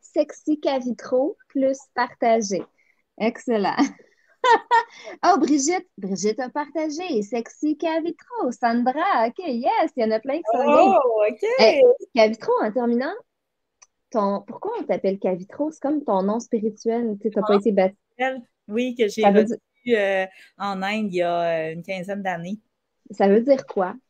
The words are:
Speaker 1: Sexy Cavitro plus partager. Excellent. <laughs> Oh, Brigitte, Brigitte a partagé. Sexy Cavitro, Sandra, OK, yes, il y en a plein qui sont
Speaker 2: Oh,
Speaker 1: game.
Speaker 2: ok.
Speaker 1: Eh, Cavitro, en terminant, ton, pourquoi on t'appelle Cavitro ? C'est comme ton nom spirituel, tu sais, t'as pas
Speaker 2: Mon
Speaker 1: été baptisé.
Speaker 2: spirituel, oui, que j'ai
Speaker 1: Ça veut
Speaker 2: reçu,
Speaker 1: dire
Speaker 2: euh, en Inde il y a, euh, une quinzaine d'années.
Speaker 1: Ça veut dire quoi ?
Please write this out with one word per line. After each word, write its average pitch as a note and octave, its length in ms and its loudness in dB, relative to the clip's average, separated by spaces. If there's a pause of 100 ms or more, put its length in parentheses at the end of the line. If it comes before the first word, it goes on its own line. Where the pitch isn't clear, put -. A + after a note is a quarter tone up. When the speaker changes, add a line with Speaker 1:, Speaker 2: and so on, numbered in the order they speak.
Speaker 1:
Sexy D4+ 580 -4
Cavitro C4 760 -2 (100)
plus C4+ 300 -2 (160)
partager. A3+ 720 0 (560)
Excellent. G#3 580 -2
<laughs> - 300 -4 (1160)
Oh, F4+ 160 6
Brigitte, D4+ 480 0 (100)
Brigitte G3 420 -2
a B3+ 100 -6
partagé. D4+ 720 -4
Sexy B3 560 -4
Cavitro, E4 760 -4
Sandra, B3 760 0
OK, A#3+ 200 -8
yes, D#4+ 480 0
il A#3+ 80 0
y - 0 -
en A3 80 0
a A3 80 0
plein C4+ 180 -4
qui E4+ 60 -8 (100)
sont B3 120 0
Speaker 2:
Oh, E4 320 6 (240)
Speaker 1:
game. G#3 120 2
Speaker 2:
ok. - 120 -8 (140)
Speaker 1:
Eh, E4+ 220 6 (340)
Cavitro, A3 360 2 (100)
en G#3+ 100 -2
terminant, A#3+ 420 -2 (960)
ton, G3+ 320 -2
pourquoi - 380 -10
on D#4 40 -8
t'appelle F#3+ 360 -2
Cavitro ? F#3+ 520 -4
C'est - 100 -20
comme C#4+ 220 -4
ton G3 200 0
nom G#3 160 -2
spirituel, A3+ 840 -4
tu A3 80 -2
sais, G#3+ 40 -10
t'as G#3 80 -2
pas G#3 120 0
Speaker 2:
Mon G3+ 60 4
Speaker 1:
été G#3 120 0
baptisé. F#3+ 260 2 (140)
Speaker 2:
spirituel, C4 300 -6 (260)
oui, A#3+ 280 -4
que A#3 120 0
j'ai G3+ 140 -4
Speaker 1:
Ça G3+ 100 6
veut G#3 120 6
Speaker 2:
reçu, A3+ 120 -2 (300)
Speaker 1:
dire A#3+ 120 2
Speaker 2:
euh, G3 280 0 (320)
en F#3+ 260 -6
Inde G#3+ 260 -4
il F3 60 -6
y F3+ 60 0
a, E3+ 480 -2
euh, D#3+ 40 -10
une E3+ 100 -12
quinzaine G3 380 -8
d'années. F#3 380 -6 (520)
Speaker 1:
Ça G3+ 180 2
veut G#3 120 6
dire C4 240 2
quoi ? G3 300 -4 (140)